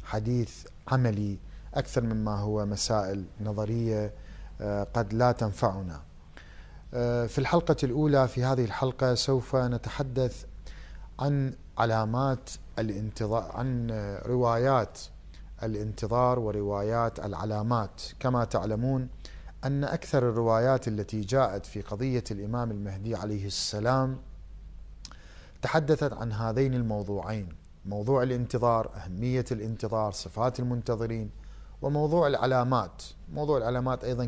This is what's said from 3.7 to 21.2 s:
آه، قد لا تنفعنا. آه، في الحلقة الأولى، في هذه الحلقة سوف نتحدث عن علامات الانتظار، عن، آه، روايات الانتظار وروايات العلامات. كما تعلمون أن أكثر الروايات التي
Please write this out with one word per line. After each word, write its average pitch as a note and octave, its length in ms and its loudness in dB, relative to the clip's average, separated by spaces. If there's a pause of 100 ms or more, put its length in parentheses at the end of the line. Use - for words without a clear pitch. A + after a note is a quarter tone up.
آه، G2+ 320 -2
قد G#2+ 200 0
لا B2 180 6
تنفعنا. F#2+ 680 0 (920)
آه، A#2+ 320 2
في A2 140 -2
الحلقة E3 440 4
الأولى، C#3 440 6
في B2 160 0
هذه B2+ 220 4
الحلقة B2+ 500 2
سوف C3+ 400 2
نتحدث B2+ 880 0 (720)
عن C3+ 340 2 (240)
علامات A#2 720 2 (300)
الانتظار، G#2+ 760 -2
عن، B2 380 -2
آه، G2+ 360 -4
روايات A#2+ 720 4 (640)
الانتظار A2+ 760 2
وروايات G#2+ 800 0
العلامات. G#2+ 840 -2 (180)
كما B2 260 2
تعلمون A#2 640 0 (560)
أن C#3 180 2
أكثر C3 460 2
الروايات A#2 580 4
التي G#2+ 340 -2